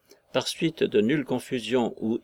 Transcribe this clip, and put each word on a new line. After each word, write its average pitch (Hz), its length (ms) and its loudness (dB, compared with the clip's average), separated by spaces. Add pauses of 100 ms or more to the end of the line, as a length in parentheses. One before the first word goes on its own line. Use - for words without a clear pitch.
(320)
par 127 160 0
suite - 360 -2
de 113 180 4
nulle 131 240 2
confusion 120 720 0
ou 113 240 -2